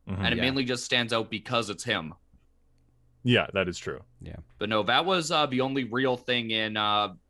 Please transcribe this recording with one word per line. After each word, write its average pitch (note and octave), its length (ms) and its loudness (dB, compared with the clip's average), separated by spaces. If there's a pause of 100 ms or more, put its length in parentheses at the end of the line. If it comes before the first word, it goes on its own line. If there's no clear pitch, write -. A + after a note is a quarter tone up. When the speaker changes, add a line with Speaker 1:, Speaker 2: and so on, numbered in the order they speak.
Speaker 1:
Mm-hmm. F#2+ 160 -4
Speaker 2:
And A#2 100 2
it - 20 -2
Speaker 3:
Yeah. A2+ 60 0
Speaker 2:
mainly C3 220 0
just A#2+ 200 -4
stands A#2+ 280 0
out A2+ 180 -2
because A2+ 400 -2
it's F#2+ 140 -8
him. F2 300 -4 (1080)
Speaker 1:
Yeah, A#2 320 4
that F#2+ 140 2
is F2 100 -6
true. - 220 -8 (200)
Speaker 3:
Yeah. - 160 -14 (220)
Speaker 2:
But G#2 100 -2
no, G#2+ 140 2
that C3 240 4
was, F3 240 0
uh, D3+ 160 2
the B2+ 140 0
only C3+ 240 0
real B2 320 0
thing A#2+ 340 -2
in, A2 260 0
uh, G#2 380 2 (160)